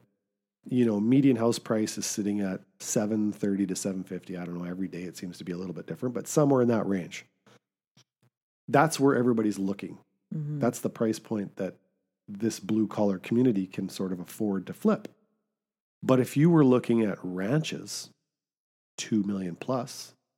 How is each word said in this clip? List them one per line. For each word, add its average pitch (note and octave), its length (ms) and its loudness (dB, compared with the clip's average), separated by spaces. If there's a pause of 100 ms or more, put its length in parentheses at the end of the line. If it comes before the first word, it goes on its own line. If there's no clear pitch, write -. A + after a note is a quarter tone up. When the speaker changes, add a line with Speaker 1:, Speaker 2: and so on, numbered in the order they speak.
(680)
Speaker 1:
you B2 160 2
know, G#2+ 140 2
median C3 380 4
house A2+ 220 0
price A2 380 -2
is G#2 100 -6
sitting G#2 340 -2
at F#2+ 200 -4 (200)
seven G#2+ 520 0
thirty G2 340 0
to F#2+ 100 -4
seven F#2+ 260 -6
fifty. F2+ 340 -10
I F2 80 -8
don't F2 140 -8
know. F2 100 -8
Every F2+ 200 -6
day E2+ 140 -10
it F2 140 -12
seems F2 220 -10
to - 60 -14
be F2+ 80 -6
a F2 40 -6
little F2+ 180 -8
bit E2 120 -12
different, B2 280 -6
but A#2+ 120 -6
somewhere C#3 360 4
in A#2 60 4
that A2+ 200 2
range. F#2 360 -4 (1400)
That's C#3+ 300 4
where C#3 160 6
everybody's A2+ 460 2
looking. G2 380 -6 (360)
Speaker 2:
Mm-hmm. D3+ 240 -6
Speaker 1:
That's A#2+ 220 0
the - 100 -4
price A2 300 -2
point G2+ 360 -6
that F2+ 180 -6 (520)
this G#2 320 -4
blue G#2+ 300 0
collar G2+ 300 0
community A#2 480 2
can F#2+ 220 -6
sort F#2+ 240 -6
of F2+ 60 -4
afford G2 480 -4
to F#2+ 60 -10
flip. - 340 0 (960)
But B2+ 160 4
if B2 180 -2
you D3+ 140 6
were D#3+ 140 8
looking A#2+ 400 6
at G2 180 -2
ranches, G2 880 -4 (880)
two G#2+ 240 0
million F#2+ 320 -4
plus, - 600 -6 (240)